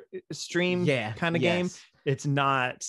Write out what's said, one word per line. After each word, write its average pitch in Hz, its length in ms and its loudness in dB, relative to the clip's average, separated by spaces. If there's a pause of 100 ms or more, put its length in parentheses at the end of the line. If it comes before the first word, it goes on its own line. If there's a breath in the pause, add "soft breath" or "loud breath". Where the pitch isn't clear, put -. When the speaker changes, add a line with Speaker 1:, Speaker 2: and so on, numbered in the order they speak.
(320)
Speaker 1:
stream 170 580 0
Speaker 2:
Yeah, 110 260 -2
Speaker 1:
kinda 170 220 0
game. 180 320 2
Speaker 2:
yes. - 160 -18 (180)
Speaker 1:
It's 143 220 -2
not, 135 640 2